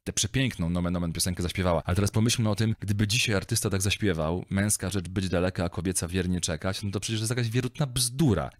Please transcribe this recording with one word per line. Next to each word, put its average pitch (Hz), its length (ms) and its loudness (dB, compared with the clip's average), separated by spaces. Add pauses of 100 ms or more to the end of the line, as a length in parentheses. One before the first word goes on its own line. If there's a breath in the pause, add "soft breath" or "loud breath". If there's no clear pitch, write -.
tę 98 100 -6
przepiękną, 113 560 0
nomen 90 260 0
omen, 85 180 -2
piosenkę 90 300 -2
zaśpiewała. 87 420 2
Ale 90 100 0
teraz 101 160 2
pomyślmy 113 380 2
o 101 60 0
tym, 110 240 2
gdyby 101 280 0
dzisiaj 113 280 0
artysta 101 340 0
tak 95 120 0
zaśpiewał, 90 680 0
męska 98 400 0
rzecz 90 200 -2
być 95 200 -2
daleka, 90 340 0
a 85 60 -2
kobieca 90 380 -2
wiernie 90 340 0
czekać, 95 420 -4
no 101 80 -4
to 101 80 -4
przecież 110 220 -2
jest 110 80 -2
jakaś 117 200 0
wierutna 127 360 0
bzdura. 123 640 2 (100)